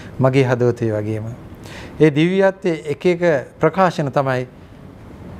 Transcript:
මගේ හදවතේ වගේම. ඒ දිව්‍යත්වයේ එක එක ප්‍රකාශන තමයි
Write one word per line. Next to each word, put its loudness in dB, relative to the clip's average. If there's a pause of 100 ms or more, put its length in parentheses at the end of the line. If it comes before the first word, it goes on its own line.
(180)
මගේ 4
හදවතේ 0
වගේම. -4 (760)
ඒ 8
දිව්‍යත්වයේ 0 (100)
එක -4
එක 2 (380)
ප්‍රකාශන 2
තමයි 0 (920)